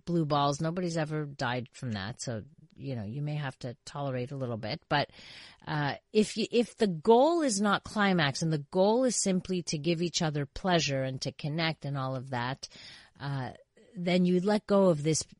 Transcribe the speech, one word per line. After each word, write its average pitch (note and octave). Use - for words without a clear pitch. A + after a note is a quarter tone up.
blue E3+
balls. C#3+
Nobody's E3+
ever D#3
died B2+
from B2
that. G#2
So, A2+
you C3+
know, G#2+
you B2
may D3
have C#3+
to A#2+
tolerate C3
a C#3+
little A#2+
bit, A2
but, C#3+
uh, D3
if G#3+
you, G#3+
if A#3
the A3
goal A#3
is G#3+
not G3+
climax F3+
and D#3+
the D3
goal G#3+
is A#3+
simply F#3
to -
give E3
each F3
other D3
pleasure C#3+
and C3
to -
connect D#3+
and C#3+
all C3
of C3
that, B2+
uh, C3+
then F3+
you F3+
let G#3
go G3
of D3
this, D#3